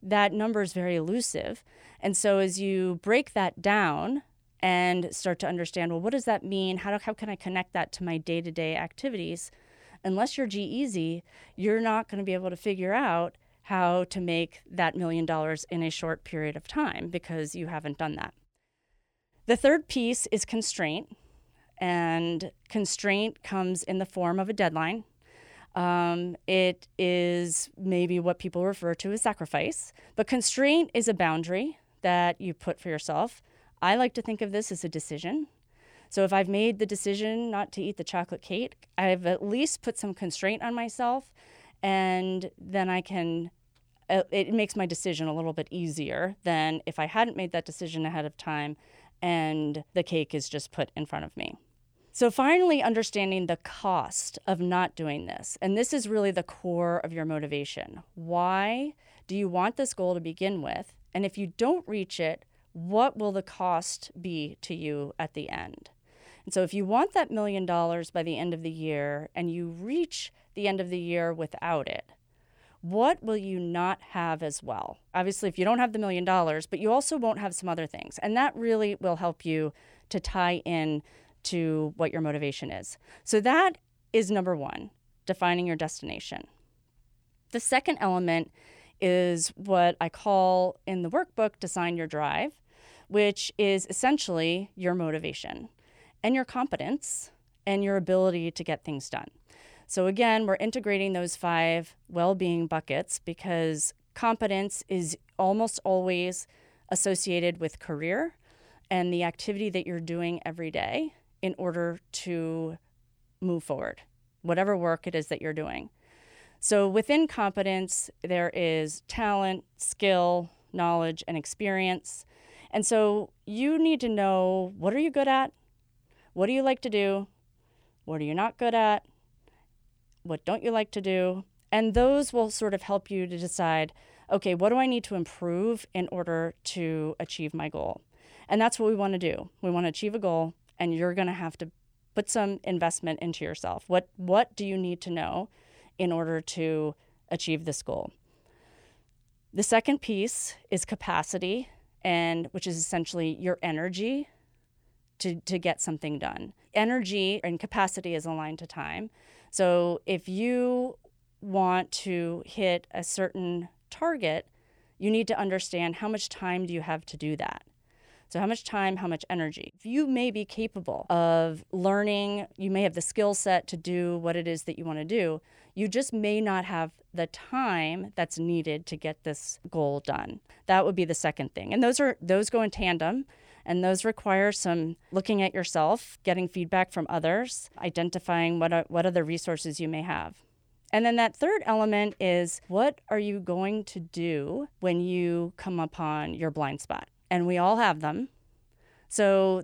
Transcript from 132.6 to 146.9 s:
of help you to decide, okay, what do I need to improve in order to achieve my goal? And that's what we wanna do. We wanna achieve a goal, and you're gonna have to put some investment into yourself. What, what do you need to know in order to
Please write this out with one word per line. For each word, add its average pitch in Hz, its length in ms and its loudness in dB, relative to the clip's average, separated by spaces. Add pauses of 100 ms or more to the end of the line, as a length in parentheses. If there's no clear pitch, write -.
of 190 80 -2
help 202 280 -2
you 185 160 -2
to 175 120 -6
decide, 165 560 0 (360)
okay, 190 240 2
what 180 140 4
do 240 80 4
I 262 80 4
need 247 200 2
to 208 100 -6
improve 180 800 -2
in 180 180 -2
order 170 420 -2 (100)
to 160 540 -2
achieve - 360 -6
my 151 160 -4
goal? - 320 -6 (440)
And 214 140 4
that's 233 180 4
what 220 120 4
we 220 40 4
wanna 196 240 0
do. 180 300 -2 (140)
We 185 80 0
wanna 175 180 2
achieve 208 260 -4
a 233 40 -2
goal, 165 340 0 (260)
and 170 160 0
you're 175 200 0
gonna 180 180 0
have 175 240 -6
to 165 140 -10 (440)
put 208 140 -2
some 202 360 0
investment 165 560 0
into 165 260 -4
yourself. - 400 -6
What, 180 300 2
what 185 380 2
do 202 120 -6
you 190 100 -2
need 180 240 -2
to 185 100 -10
know 170 380 -4 (500)
in 180 140 2
order 165 300 0
to 156 520 -2 (360)